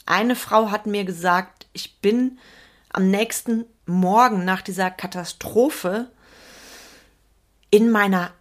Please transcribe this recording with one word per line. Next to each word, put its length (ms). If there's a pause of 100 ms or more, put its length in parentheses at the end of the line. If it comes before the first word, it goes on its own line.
Eine 300
Frau 360
hat 160
mir 160
gesagt, 720
„Ich 260
bin 400 (500)
am 200
nächsten 560 (200)
Morgen 580
nach 180
dieser 300
Katastrophe 1160 (1600)
in 220
meiner 500